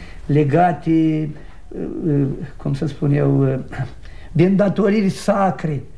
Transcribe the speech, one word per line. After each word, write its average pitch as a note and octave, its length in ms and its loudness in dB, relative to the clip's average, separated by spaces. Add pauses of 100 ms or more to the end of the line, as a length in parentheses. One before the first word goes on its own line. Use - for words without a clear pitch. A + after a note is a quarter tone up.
(240)
legate, D#3 1040 2 (380)
uh, - 140 -10 (260)
uh, C#3+ 180 2 (320)
cum C#3+ 160 -4
să D3+ 140 -4
spun C#3+ 240 -2
eu, C#3 300 4
uh, C3 180 2 (720)
de D#3 120 4
îndatoriri G3 680 4
sacre. F3+ 720 0 (140)